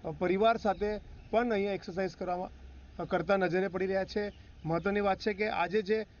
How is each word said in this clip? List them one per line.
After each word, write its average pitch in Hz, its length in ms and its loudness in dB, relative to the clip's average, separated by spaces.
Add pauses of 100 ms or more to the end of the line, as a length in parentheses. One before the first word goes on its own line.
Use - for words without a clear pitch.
અ, 160 60 -4
પરિવાર 190 460 4
સાથે 208 400 0 (340)
પણ 240 200 4
અહીંયા 202 220 2
exercise 180 420 -4
કરવામાં, 180 360 -4 (460)
અ, 175 80 -4
કરતા 180 320 2
નજરે 185 300 2
પડી 185 180 -2
રહ્યા 190 200 0
છે. 202 260 -4 (340)
મહત્વની 170 340 2
વાત 196 200 2
છે 214 140 0
કે 208 160 -2
આજે 175 320 0
જે 214 240 0 (160)